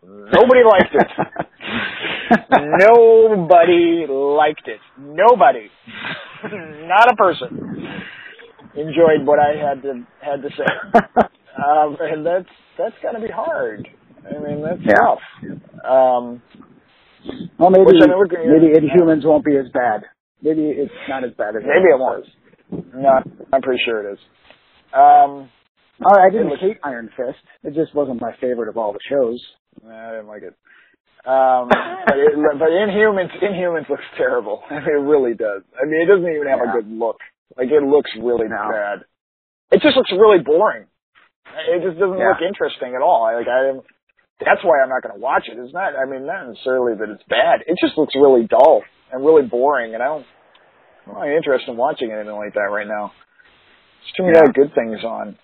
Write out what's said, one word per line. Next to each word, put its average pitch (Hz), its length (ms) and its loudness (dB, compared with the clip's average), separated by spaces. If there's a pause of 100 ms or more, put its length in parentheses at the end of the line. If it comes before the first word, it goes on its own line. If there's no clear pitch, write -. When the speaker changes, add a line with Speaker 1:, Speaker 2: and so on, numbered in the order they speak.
Speaker 1:
Nobody - 580 4
liked 208 320 4
it. - 160 0
Speaker 2:
<laughs> - 1800 -2
Speaker 1:
Nobody 175 1200 6
liked 143 640 -2
it. 110 120 -14 (180)
Nobody. 151 720 2 (720)
<laughs> 160 440 -16
Not 214 240 4
a 220 60 0
person - 880 -4 (720)
enjoyed 156 500 2
what 147 140 2
I 147 180 0
had 139 240 -6
to, 127 240 -10 (140)
had 143 220 -10
to 143 80 -10
say. - 500 -2 (280)
Speaker 2:
<laughs> - 0 - (300)
Speaker 1:
Um, 147 400 0
and 156 260 -6
that's, 180 220 -4 (320)
that's 214 240 -8
gotta 233 160 -8
be 220 160 -10
hard. 160 540 -8 (360)
I 147 140 -12
mean, 147 240 -10
that's 165 180 -8
Speaker 2:
Yeah. 101 140 2
Speaker 1:
tough. - 240 2 (680)
Um, 123 560 0 (1160)
Speaker 2:
Well, 180 120 4
maybe, 190 160 8
Speaker 1:
which, 175 140 8
I 156 60 8
mean, 175 100 2
we're 196 120 2
gonna - 180 -6
Speaker 2:
maybe 156 320 6
Inhumans 160 480 2
won't 151 180 2
be 147 120 0
as 135 180 -2
bad. 113 280 -2 (380)
Maybe 156 300 -2
it's 139 220 -6 (160)
not 131 160 -8
as 117 80 -10
bad 107 240 -8
as 104 100 -6
Speaker 1:
Maybe 175 240 4
it 135 80 4
Speaker 2:
was. 110 240 -4 (480)
Speaker 1:
won't. - 240 -14
No, 135 160 0 (420)
I'm 135 80 0
pretty 123 240 -4
sure 110 240 -6
it 101 40 -12
is. 104 60 -16 (760)
Um, 143 560 4 (480)
Speaker 2:
Oh, 196 160 4
I 190 160 6
didn't 214 160 -2
Speaker 1:
it 147 40 -4
looks 143 120 -8
Speaker 2:
hate 202 220 -4
Iron 117 320 -12
Fist. 131 260 -10 (220)
It 147 100 -12
just 151 180 -4
wasn't 131 280 -4
my 117 200 -10
favorite 117 280 -4
of 101 100 -10
all 107 140 -4
the 101 80 -14 (100)
shows. 123 320 -2 (400)
Speaker 1:
Nah, 113 80 -20
I 113 220 -18
didn't 107 160 -14
like 104 180 -20
it. 90 80 -20 (720)
Um, 131 420 2
<laughs> - 380 -2
but 143 160 0
it, 147 160 2 (180)
but 160 140 0
Inhumans, 196 720 0
Inhumans 175 480 -6
looks - 160 -8 (100)
terrible. 123 500 -4
<laughs> - 40 -20
I 143 80 -10
mean, 147 160 -4
it 143 80 0
really 139 320 0
does. 104 280 -6 (120)
I 131 120 -4
mean, 156 160 -2
it 165 40 0
doesn't 180 260 2
even 147 140 -6
have 135 160 -2
Speaker 2:
Yeah. 117 80 -4
Speaker 1:
a 117 120 -4
good 104 60 -16
look. 110 300 -8 (380)
Like, 127 180 -6
it 147 80 4
looks 139 300 0 (100)
really 117 240 -2
Speaker 2:
No. 107 240 -8
Speaker 1:
bad. 101 320 -6 (680)
It 196 100 2
just 277 140 2
looks 226 160 -2
really 202 260 6
boring. 147 480 -2 (800)
It 170 160 -4
just 170 160 -8
doesn't 190 200 -2
Speaker 2:
Yeah. 113 180 0
Speaker 1:
look - 100 -8
interesting 143 480 -8
at 127 80 -6
all. 147 220 0
I, 113 100 -2
like, 117 140 -6
I, 131 240 -2 (720)
that's 202 180 0
why 160 180 2
I'm 131 100 0
not 127 120 -4
gonna 107 160 -14
watch 135 300 -4
it. 113 100 -18
It's 123 140 -18
not, 170 240 -8
I 135 80 -4
mean, 135 220 -12
not 175 200 -12
necessarily 123 480 -4
that 104 140 -10
it's 104 160 -18
bad. 131 420 -2
It 180 160 -4
just 311 160 -4
looks 151 160 -2
really 135 320 4
dull 123 380 4 (260)
and 131 140 -10
really 156 240 4
boring, 120 460 -2
and 113 80 -6
I 131 40 -2
don't, 147 200 -8 (840)
I'm 104 60 -20
not 143 140 -10
interested 143 440 -2
in 113 60 -10
watching 123 340 -4
anything 107 240 -12
like 104 180 -12
that 104 160 -2
right 104 160 -6
now. 107 240 -10
There's - 1040 -20
too 190 80 -4
many 170 120 4
Speaker 2:
Yeah. 160 80 8
Speaker 1:
other 131 80 4
good 143 220 0
things 113 280 -4
on. 107 400 -12